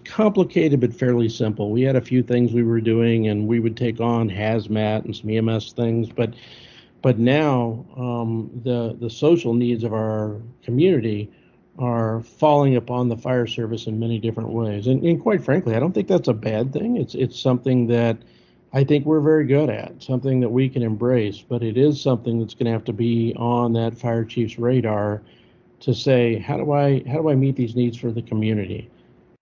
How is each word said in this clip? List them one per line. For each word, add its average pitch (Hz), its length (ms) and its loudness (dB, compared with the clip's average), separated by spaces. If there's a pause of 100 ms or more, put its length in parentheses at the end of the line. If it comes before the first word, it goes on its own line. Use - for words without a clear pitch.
complicated 180 720 2
but 120 140 2
fairly 120 340 2
simple. 107 440 -2
We 117 100 2
had 131 140 2
a 123 60 2
few 127 200 0
things 120 320 2
we 120 100 2
were 117 160 2
doing, 113 480 2
and 104 200 0
we 117 120 2
would 113 160 -2
take 117 240 -2
on 117 300 0
hazmat 107 760 -2
and 110 100 -8
some 107 160 -8
E 110 60 0
M 113 120 2
S 110 240 -4
things. 113 360 -2
But, 117 260 -4 (640)
but 123 160 2
now, 123 680 2 (140)
um, 117 680 -4
the, 120 360 -2
the 117 100 -6
social 151 440 2
needs 120 300 0
of 107 100 -2
our 107 460 -2 (220)
community 117 680 0 (460)
are 113 440 -2
falling 147 560 2
upon 123 320 -2
the 117 80 -2
fire 123 300 -2
service 113 400 -6
in 110 120 -4
many 117 180 -2
different 110 320 -4
ways. 110 380 -4
And, 131 160 2
and 170 180 2
quite 202 220 0
frankly, 135 320 0
I 113 40 2
don't 160 120 0
think 202 160 -2
that's 165 220 2
a 117 40 2
bad 113 380 -2
thing. 208 240 -2
It's, 151 200 -4
it's - 220 -2
something 127 500 2
that 117 300 2 (540)
I 139 140 2
think 147 200 2
we're 156 140 2
very 156 260 4
good 139 240 2
at, - 320 -8
something 131 380 0
that 120 100 2
we 131 200 2
can 127 140 -2
embrace, 110 580 0
but 120 220 -6
it 110 120 -2
is 139 260 4
something 120 380 0
that's 107 140 -6
gonna 117 180 -2
have 110 140 -2
to 117 80 -4
be 117 420 0
on 120 380 0
that 113 240 -2
fire 117 260 -2
chief's 113 340 -4
radar 107 640 0 (600)
to 127 120 0
say, 120 460 2
"How 107 160 -6
do 147 160 -2
I, 143 340 2
how 147 160 -4
do 156 80 0
I 139 60 2
meet 135 220 2
these 117 180 -4
needs 120 220 0
for 120 120 -6
the 113 120 -4
community?" 107 680 -4 (520)